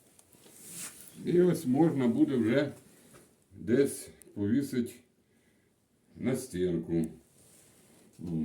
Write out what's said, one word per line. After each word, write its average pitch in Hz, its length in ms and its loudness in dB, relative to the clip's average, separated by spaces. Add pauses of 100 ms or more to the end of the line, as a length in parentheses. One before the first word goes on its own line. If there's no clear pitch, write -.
(1300)
І 175 140 4
ось 180 260 2
можна 135 420 4
буде 139 280 2
вже 120 360 2 (880)
десь 123 480 0 (260)
повісити 117 580 -2 (1200)
на - 200 -2
стінку. 85 680 -2 (1400)